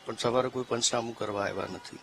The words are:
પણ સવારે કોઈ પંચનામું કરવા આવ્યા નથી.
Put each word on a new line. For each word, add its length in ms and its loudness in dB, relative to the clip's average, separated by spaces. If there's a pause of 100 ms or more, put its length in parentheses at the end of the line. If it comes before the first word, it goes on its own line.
પણ 200 -6
સવારે 320 4
કોઈ 160 -2
પંચનામું 500 2
કરવા 260 0
આવ્યા 300 -4
નથી. 260 -14